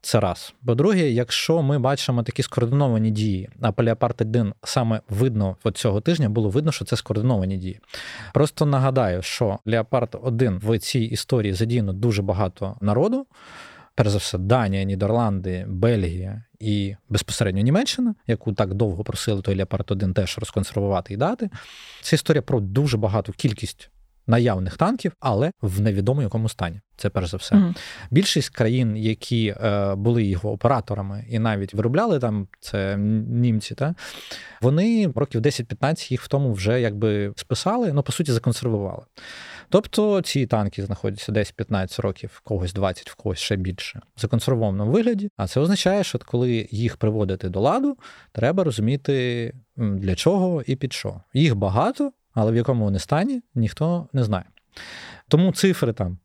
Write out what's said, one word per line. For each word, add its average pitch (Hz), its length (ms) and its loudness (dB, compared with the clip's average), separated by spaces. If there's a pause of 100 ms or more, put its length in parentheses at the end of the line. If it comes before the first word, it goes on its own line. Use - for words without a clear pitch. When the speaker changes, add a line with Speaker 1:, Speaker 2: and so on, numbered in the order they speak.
Speaker 1:
Це - 200 2
раз. 92 340 -4 (120)
По-друге, 151 440 2
якщо 123 520 0
ми 143 160 2
бачимо 127 440 0
такі - 200 -4
скоординовані 117 680 2
дії, 107 400 -2 (100)
а 110 120 2
по - 100 0
Леопард 113 380 0
один 110 320 0 (100)
саме 113 460 0
видно, 104 540 0
от 104 140 0
цього 117 240 0
тижня 156 280 2
було 107 220 2
видно, 151 220 0
що - 120 -6
це - 120 -2
скоординовані 104 600 0
дії. 92 240 -8 (540)
Просто 151 320 2
нагадаю, 131 560 2
що 104 440 -2
Леопард 113 560 0
один 117 360 2
в 107 200 2
цій - 220 -2
історії 110 520 0
задіяно 110 400 0
дуже 104 300 0
багато 98 580 -2
народу. 175 460 2 (680)
Перш 107 160 2
за 101 80 0
все, - 200 -4
Данія, 98 460 2
Нідерланди, 98 840 0
Бельгія 95 760 0 (140)
і 101 380 -2 (120)
безпосередньо 101 540 0
Німеччина, 214 520 2 (120)
яку 110 260 -2
так 98 220 0
довго 101 300 0
просили - 380 -4
той 98 140 0
Леопард 95 340 -2
один 95 240 0
теж - 240 -2
розконсервувати 98 760 -2
і - 20 -6
дати. 196 340 -2 (520)
Це - 140 2
історія 143 260 2
про 127 180 0
дуже 117 360 0
багату 107 360 0
кількість - 580 -4 (360)
наявних 117 500 2
танків, 202 440 0
але 127 300 2 (120)
в 98 180 -2
невідомо 107 420 2
якому 110 260 -2
стані. 90 320 -6 (160)
Це - 140 -4
перш 92 180 -4
за - 80 -6
все. - 180 -2
Speaker 2:
Мгм. 180 200 6 (360)
Speaker 1:
Більшість 160 400 2
країн, 117 460 2
які, 110 640 0
е, 101 340 0
були 113 300 2
його 95 280 -2
операторами 104 760 -2
і 113 100 -2
навіть 101 360 0
виробляли 143 440 2
там, 107 300 -2 (120)
це 101 360 -2 (320)
німці, 120 460 0
та, 156 200 -2 (680)
вони 180 520 4
років 131 260 0
десять-п'ятнадцять 139 680 -2
їх 127 120 -2
в - 60 -16
тому 139 240 2
вже 104 280 2
якби 104 560 0
списали, 202 560 0
ну, 139 100 2
по - 100 -4
суті, 147 200 0
законсервували. 113 720 0 (640)
Тобто 208 540 2
ці 131 240 0
танки 101 380 -2
знаходяться 101 480 -6
десь 104 200 0
п'ятнадцять - 480 -4
років, - 340 -4
в - 60 -20
когось 90 320 -4
двадцять, 95 380 -4
в - 40 -20
когось 95 240 -6
ще - 180 -2
більше, 92 440 -6 (160)
в - 40 -12
законсервованому 113 720 0
вигляді. 214 440 2
А 98 100 -2
це 135 140 0
означає, 185 440 2
що - 140 -6
коли 120 520 -2
їх 110 260 -2
приводити 104 520 0
до 90 120 -2
ладу, 254 360 2 (360)
треба 160 320 2
розуміти, 123 880 0 (260)
м, 104 200 -2
для 95 160 0
чого 180 520 2
і 135 100 0
під - 160 -4
що. 98 280 -8 (140)
Їх 131 220 4
багато, 143 560 2 (220)
але 110 180 2
в 113 40 2
якому 120 280 2
вони 98 140 0
стані, 233 440 -2 (120)
ніхто 156 580 0
не 131 120 0
знає. 101 200 -2 (840)
Тому 175 240 4
цифри 170 400 2
там 92 320 -4